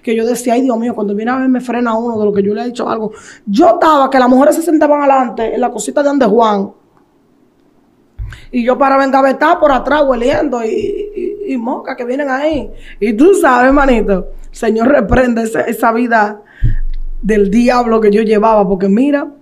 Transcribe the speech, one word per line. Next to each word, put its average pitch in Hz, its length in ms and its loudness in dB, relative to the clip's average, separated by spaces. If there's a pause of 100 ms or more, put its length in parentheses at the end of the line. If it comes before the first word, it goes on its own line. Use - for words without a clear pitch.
Que 226 120 -2
yo 226 100 -2
decía, 240 280 -2
"Ay, 247 80 2
Dios 254 160 0
mío, 233 160 -4
cuando 202 220 -4
viene 220 160 -4
a 262 60 -2
ver 262 120 -2
me 254 120 0
frena 240 360 -4
uno 233 220 -4
de 208 60 -2
lo 202 60 0
que 196 120 -2
yo 208 100 -2
le 226 80 -6
he 240 40 -6
dicho 240 220 -8
algo". 226 240 -6 (360)
Yo 240 220 2
estaba, 311 400 2
que 269 100 0
las 247 100 2
mujeres 277 260 4
se 330 60 -4
sentaban 302 380 2
adelante 254 560 0
en 240 60 -2
la 240 100 -2
cosita 247 320 -4
de 285 60 2
Ande 277 180 0
Juan. 208 440 0 (1800)
Y 247 120 -2
yo 240 140 0
paraba 269 280 2
engavetada 269 540 2
por 302 120 4
atrás, 269 360 0
hueliendo 254 560 0
y, 220 40 -4 (800)
y, 269 60 -4
y 262 40 -4
moca 262 380 -6
que 247 100 -10
vienen 269 240 -4
ahí. 277 400 -2 (300)
Y 220 140 0
tú 302 200 6
sabes, 269 380 4
manito, 233 560 2 (240)
Señor 226 380 -2
reprende 240 540 2
esa, 220 180 -4
esa 233 300 0
vida 226 500 0 (800)
del 202 280 2
diablo 240 520 2
que 214 100 4
yo 208 100 2
llevaba, 214 460 2
porque 196 220 0
mira, 285 420 0 (100)